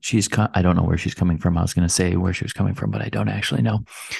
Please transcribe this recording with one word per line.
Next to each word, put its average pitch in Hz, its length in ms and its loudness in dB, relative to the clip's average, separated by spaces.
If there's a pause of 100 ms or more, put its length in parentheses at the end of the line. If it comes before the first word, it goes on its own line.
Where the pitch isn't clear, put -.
she's - 280 0
co-, 107 260 2
I 92 60 2
don't 90 160 4
know 87 60 2
where 85 140 2
she's - 160 -4
coming 87 240 0
from. 85 200 0
I 85 40 2
was 90 120 0
gonna 87 160 2
say 90 260 0
where 92 180 0
she - 120 -4
was - 80 -8
coming 98 220 0
from, 104 160 -4
but 107 100 -4
I 110 80 -6
don't 104 200 -2
actually 104 320 -2
know. 110 220 0 (360)